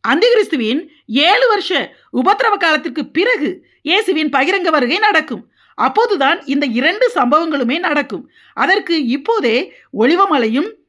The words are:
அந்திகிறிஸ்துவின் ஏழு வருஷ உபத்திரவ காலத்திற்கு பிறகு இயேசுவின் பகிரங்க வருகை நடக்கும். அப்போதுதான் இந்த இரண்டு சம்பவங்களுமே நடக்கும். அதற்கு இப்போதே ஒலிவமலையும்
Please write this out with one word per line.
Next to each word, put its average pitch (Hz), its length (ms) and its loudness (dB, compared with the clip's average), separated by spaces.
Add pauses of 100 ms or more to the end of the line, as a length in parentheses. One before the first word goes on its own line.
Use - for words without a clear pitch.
அந்திகிறிஸ்துவின் 320 760 0 (200)
ஏழு 370 420 2
வருஷ 381 460 -2 (160)
உபத்திரவ 403 460 0
காலத்திற்கு 311 500 -2
பிறகு 359 580 -2 (180)
இயேசுவின் 311 460 0
பகிரங்க 339 400 0
வருகை 294 300 0
நடக்கும். 311 520 -2 (240)
அப்போதுதான் 330 720 0
இந்த 285 220 -2
இரண்டு 330 480 0
சம்பவங்களுமே 285 640 0
நடக்கும். 294 520 -4 (240)
அதற்கு 339 500 0
இப்போதே 277 680 -2 (260)
ஒலிவமலையும் 302 760 2 (160)